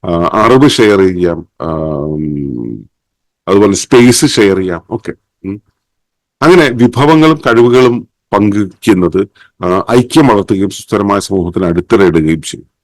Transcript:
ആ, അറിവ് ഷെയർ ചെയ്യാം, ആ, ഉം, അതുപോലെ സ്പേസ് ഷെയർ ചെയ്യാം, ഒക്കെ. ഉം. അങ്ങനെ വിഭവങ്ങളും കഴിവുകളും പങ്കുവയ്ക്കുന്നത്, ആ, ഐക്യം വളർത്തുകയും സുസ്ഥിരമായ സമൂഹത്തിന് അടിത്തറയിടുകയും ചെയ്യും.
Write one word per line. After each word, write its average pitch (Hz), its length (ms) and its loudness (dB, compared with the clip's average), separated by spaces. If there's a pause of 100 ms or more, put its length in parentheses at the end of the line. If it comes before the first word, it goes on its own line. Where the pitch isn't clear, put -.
ആ, 92 60 -8 (340)
അറിവ് 131 260 4
ഷെയർ 104 280 2
ചെയ്യാം, 90 480 0 (140)
ആ, 80 120 -6 (240)
ഉം, 71 920 -8 (600)
അതുപോലെ 101 260 2
സ്പേസ് 120 520 2
ഷെയർ 101 300 0
ചെയ്യാം, 90 340 -6
ഒക്കെ. - 240 -10 (300)
ഉം. 98 180 -12 (800)
അങ്ങനെ 160 260 4
വിഭവങ്ങളും 147 760 2
കഴിവുകളും 120 640 2 (240)
പങ്കുവയ്ക്കുന്നത്, 98 920 -2 (380)
ആ, 90 260 -2
ഐക്യം 127 360 2
വളർത്തുകയും 101 440 0
സുസ്ഥിരമായ 101 500 -4
സമൂഹത്തിന് 92 440 -4
അടിത്തറയിടുകയും 85 760 0
ചെയ്യും. - 420 -18